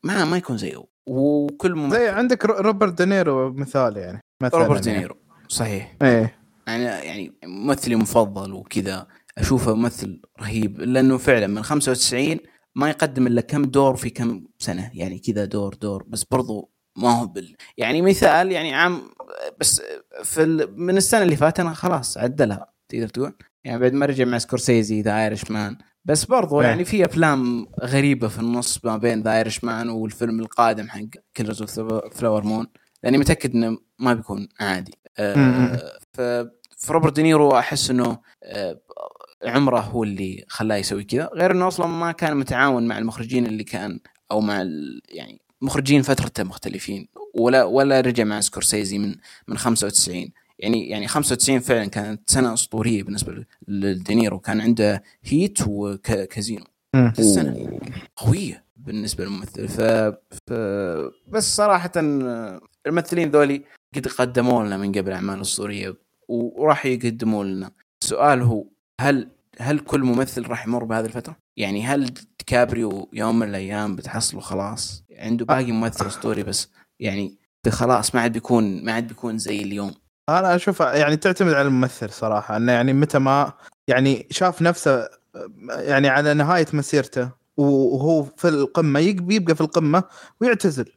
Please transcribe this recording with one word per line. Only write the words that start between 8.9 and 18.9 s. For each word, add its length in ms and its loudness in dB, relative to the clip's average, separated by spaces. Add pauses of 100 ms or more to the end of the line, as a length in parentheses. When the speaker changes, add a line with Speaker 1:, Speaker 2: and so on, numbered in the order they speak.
Speaker 1:
أشوفه 360 2
ممثل 480 -2 (180)
رهيب، 420 -4
لأنه 360 4
فعلًا 300 4
من 160 -4
خمسة 280 0
وتسعين 480 0 (360)
ما 140 0
يقدم 380 0
إلا 140 2
كم 200 -2
دور 340 4
في 140 -6
كم 340 -6 (160)
سنة، 340 -6
يعني 260 -8
كذا 260 -2
دور، 280 -4
دور، 340 -8
بس 160 -8
برضو 480 -4 (260)
ما 220 4
هو 60 -4
بال-، 300 -14 (220)
يعني 240 0
مثال، 500 4
يعني 220 -2
عام، 280 2 (580)